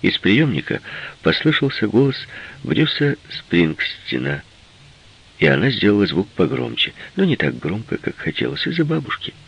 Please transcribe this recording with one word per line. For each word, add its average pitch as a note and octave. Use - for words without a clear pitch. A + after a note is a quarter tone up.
Из -
приёмника G#2+
послышался C3+
голос C3
Брюса D3
Спрингстина, C#2+
и E2+
она D2+
сделала G#2
звук F2+
погромче, E2
но F#3+
не E3+
так B1
громко, G2
как -
хотелось, -
из-за E3
бабушки. D#3